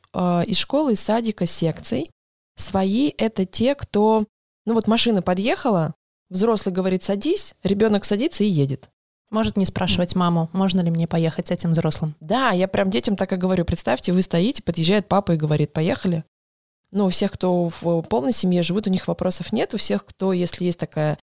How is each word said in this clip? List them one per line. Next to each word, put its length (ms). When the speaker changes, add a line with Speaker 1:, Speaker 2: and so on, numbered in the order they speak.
Speaker 1:
э, 320
из 140
школы, 340
из 80
садика, 460
секций. 640
Свои — 580
это 300
те, 280
кто… 520
Ну 80
вот 120
машина 360
подъехала, 720
взрослый 460
говорит: 280
"Садись", 600
ребёнок 420
садится 400
и 40
едет. 420
Speaker 2:
Может 260
не 80
спрашивать 500
маму, 380
можно 300
ли 80
мне 160
поехать 400
с 60
этим 180
взрослым. 500
Speaker 1:
Да, 300
я 180
прям 220
детям 260
так 160
и 40
говорю. 280
Представьте, 480
вы 80
стоите, 420
подъезжает 460
папа 240
и 60
говорит: 340
"Поехали". 520
Ну, 120
у 20
всех, 240
кто 380
в 220
полной 320
семье 280
живут, 240
у 40
них 180
вопросов 420
нет. 220
У 60
всех, 260
кто, 300
если 320
есть 120
такая, 400